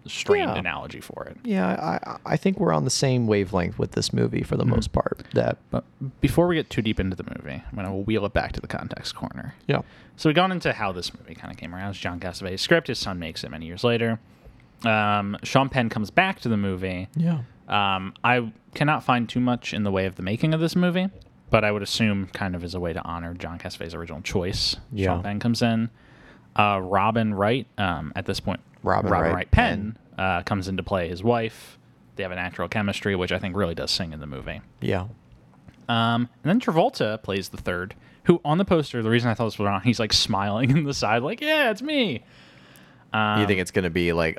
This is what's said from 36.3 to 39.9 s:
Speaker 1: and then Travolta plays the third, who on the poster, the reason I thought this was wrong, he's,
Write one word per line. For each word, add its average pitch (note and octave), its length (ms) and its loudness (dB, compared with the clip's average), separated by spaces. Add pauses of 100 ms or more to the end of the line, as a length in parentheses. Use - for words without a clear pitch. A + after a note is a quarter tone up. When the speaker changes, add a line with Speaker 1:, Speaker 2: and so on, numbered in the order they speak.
Speaker 1:
and D3 60 0
then G#3+ 100 4
Travolta E3 640 2
plays F#2+ 260 -2
the - 80 -12
third, F#2 380 -4 (300)
who E3+ 200 6
on D3+ 140 2
the G3 60 2
poster, D3+ 360 2
the A2 80 2
reason A#2+ 200 4
I A2+ 40 2
thought A#2 120 0
this G#2 140 -4
was G#2 60 0
wrong, G2+ 180 2
he's, A#2+ 160 4